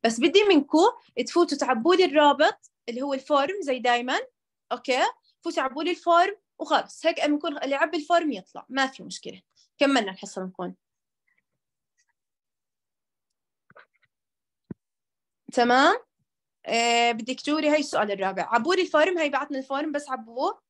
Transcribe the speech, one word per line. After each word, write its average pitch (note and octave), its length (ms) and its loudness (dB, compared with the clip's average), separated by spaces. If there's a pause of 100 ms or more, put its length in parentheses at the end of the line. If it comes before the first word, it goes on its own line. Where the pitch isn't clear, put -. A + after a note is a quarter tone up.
بس A3+ 160 0
بدي E4+ 240 4
منكو D#4+ 400 4 (440)
تفوتوا E4 300 0
تعبوا C4 380 0
لي F4+ 100 4
الرابط D4 680 2 (180)
اللي A#3+ 120 -8
هو C#4+ 120 -6
الفورم C#4+ 480 -2
زي C4+ 180 -4
دايمًا، B3 400 0 (520)
أوكي؟ B3+ 320 -2 (380)
فوتوا E4+ 220 -4
عبوا C4+ 200 -6
لي E4+ 80 -2
الفورم F4 440 2 (240)
وخلص، D4+ 460 -4
هيك D#4+ 200 0
بنكون D4 380 -4
اللي C#4 120 -4
عبي D#4+ 220 -2
الفورم E4 340 0
يطلع، - 380 -12
ما C4 180 -2
في - 160 -14
مشكلة. F#3+ 380 -16 (360)
كملنا A3 340 2
الحصة F#3+ 300 -12
بنكون. F#3 340 -10 (4000)
تمام؟ C4 440 4 (680)
آه، A#3 460 2
بدك A#3 300 -6
توري D4+ 280 -2
هاي D4+ 100 2
السؤال G#3+ 320 -2
الرابع. F#3+ 440 -4
عبوا A#3+ 200 2
لي F4+ 60 0
الفورم، E4+ 360 2
هاي D#4 120 0
بعتنا C#4 300 -4
الفورم، C#4 320 -6
بس C#4+ 180 -8
عبوه. B3+ 600 -6